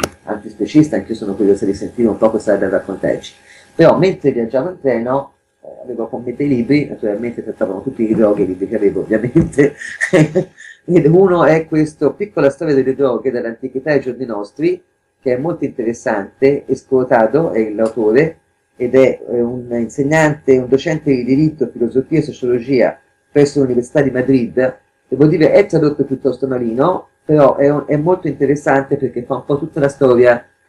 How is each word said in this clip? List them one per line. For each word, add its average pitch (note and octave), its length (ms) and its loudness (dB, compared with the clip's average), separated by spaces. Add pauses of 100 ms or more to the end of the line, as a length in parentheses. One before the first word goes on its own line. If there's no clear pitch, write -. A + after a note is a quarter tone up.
(240)
antispecista, A2+ 720 0
anche G#2 180 -6
io A2 40 -6
sono G2+ 180 -8
curiosa G2+ 300 2
di G2 80 0
sentire A2+ 340 -2
un G2 100 -2
po' A2 120 2
cosa G#2+ 240 -2
ha G2+ 40 2
da F#2+ 120 -2
raccontarci. F#2 640 -4 (420)
Però D#3+ 220 6
mentre F3 340 0
viaggiavo A#2+ 380 -2
in F#3 100 -12
treno, B2+ 540 -2 (280)
eh, - 60 -20 (160)
avevo A2+ 240 -8
con A#2 160 -12
me B2 120 -8
dei C#3+ 120 -4
libri, C3+ 400 0
naturalmente A2 560 -6
trattavano F#2+ 380 -6
tutti A#2 280 -4
i G#2+ 60 0
droghe, G#2 280 2
i F2+ 40 0
libri F#2 200 -6
che A2 80 -6
avevo F#2+ 260 0
ovviamente, A#2+ 720 0 (380)
<laughs> E3 440 2 (340)
ed E3+ 160 4
uno F3 380 4
è D#3+ 240 2
questo, D3+ 460 -2
Piccola E3 360 -2
storia D3+ 240 -2
delle C3 220 2
droghe C3 340 -2
dall'antichità B2 640 -6
ai C3+ 80 2
giorni B2 260 -6
nostri, C3 560 -4 (400)
che B2 140 0
è - 20 0
molto D#3+ 280 -4
interessante, A#2 1000 -2
Escotado C3 840 0
è G#2+ 200 0
l'autore, A2+ 680 0 (400)
ed B2 180 -2
è, C3 240 0 (100)
eh, A#2+ 120 -2
un A#2+ 300 -6
insegnante, C#3+ 840 0
un B2+ 120 -4
docente D3 440 0
di B2 120 -2
diritto, C#3 460 0
filosofia B2+ 480 -2
e - 20 2
sociologia B2 760 -2 (320)
presso C#3+ 300 2
l'Università B2 420 0
di C3+ 100 0
Madrid. B2 680 0 (300)
Devo C#3 180 2
dire, D#3 260 4
è G3+ 140 6
tradotto D3 400 0
piuttosto C3+ 420 -4
malino, B2 640 -2 (160)
però D3+ 320 4
è C#3+ 120 4
un, C#3+ 160 0
è D3 120 0
molto F3 300 0
interessante C#3 680 0
perché A#2+ 280 -4
fa C3+ 120 -4
un B2 100 -8
po' C#3+ 140 -2
tutta D#3+ 220 -8
la C#3 80 2
storia B2 560 4 (240)